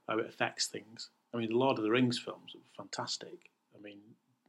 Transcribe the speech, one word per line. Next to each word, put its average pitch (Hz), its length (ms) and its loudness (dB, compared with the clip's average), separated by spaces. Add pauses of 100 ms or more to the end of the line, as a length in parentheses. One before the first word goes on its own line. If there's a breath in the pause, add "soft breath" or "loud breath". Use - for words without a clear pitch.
how 110 120 2
it 110 80 -2
affects - 400 -2
things. 107 420 -12 (240)
I 120 40 -2
mean, 113 120 0
the 110 80 2
Lord 131 200 6
of 110 60 0
the 107 80 4
Rings 123 280 4
films - 360 -10
are - 280 -18
fantastic. - 680 -8 (280)
I 101 40 -20
mean, 101 180 -16 (500)